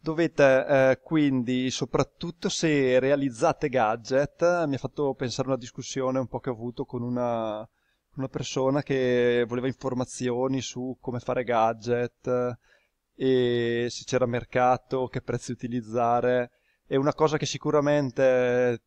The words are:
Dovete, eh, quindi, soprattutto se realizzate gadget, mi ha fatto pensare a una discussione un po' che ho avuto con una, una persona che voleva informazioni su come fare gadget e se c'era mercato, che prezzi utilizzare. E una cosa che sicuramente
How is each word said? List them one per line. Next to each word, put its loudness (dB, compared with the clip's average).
Dovete, 4
eh, 4
quindi, 0
soprattutto -4
se 2
realizzate 0
gadget, 0
mi -2
ha -4
fatto -4
pensare -4
a 0
una -2
discussione -4
un -2
po' -8
che -6
ho -4
avuto -8
con -8
una, -4
una -6
persona -2
che 2
voleva -4
informazioni -2
su -8
come -6
fare -4
gadget 0
e 2
se -14
c'era 0
mercato, 0
che -8
prezzi -6
utilizzare. 0
E -4
una 0
cosa 2
che -4
sicuramente 2